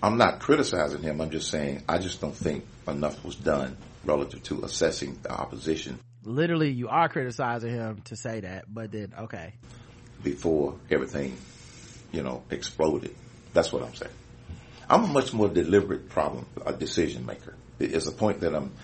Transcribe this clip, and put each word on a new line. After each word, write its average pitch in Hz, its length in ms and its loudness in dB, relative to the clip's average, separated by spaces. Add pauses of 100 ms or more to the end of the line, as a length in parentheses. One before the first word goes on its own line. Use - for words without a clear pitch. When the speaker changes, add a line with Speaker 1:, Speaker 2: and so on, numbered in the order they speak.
Speaker 1:
I'm 104 160 4
not 104 220 8
criticizing 80 600 4
him. 78 200 -2
I'm 80 80 -2
just 78 200 -4
saying 73 380 -2
I 80 100 4
just 92 240 -2
don't 73 140 -4
think 73 300 -2 (220)
enough 73 360 -2
was 80 120 -8
done 69 420 0 (280)
relative 71 380 0
to 73 200 -4
assessing - 580 -2
the - 100 -6
opposition. 67 680 -4 (240)
Speaker 2:
Literally, 156 480 2
you 123 160 -4
are 156 220 4
criticizing 120 640 -2
him 113 340 -4
to 113 100 -12
say 113 260 -6
that, 92 320 -10
but 110 180 -8
then, 104 280 -8
okay. 95 340 -10 (720)
Speaker 1:
Before 71 520 2 (140)
everything, 67 460 0 (760)
you 80 120 -2
know, 64 260 -6
exploded. - 640 0 (400)
That's 85 200 4
what 64 100 -2
I'm 62 100 -10
saying. - 200 -12 (760)
I'm 202 140 10
a 214 40 2
much 143 260 4
more 107 160 6
deliberate 87 600 4
problem, 73 360 0 (200)
a 76 80 -2
decision 73 520 -2
maker. - 300 -12 (240)
It - 120 0
is 80 160 0
a - 40 -6
point 107 300 0
that 80 140 0
I'm, 69 160 -4 (120)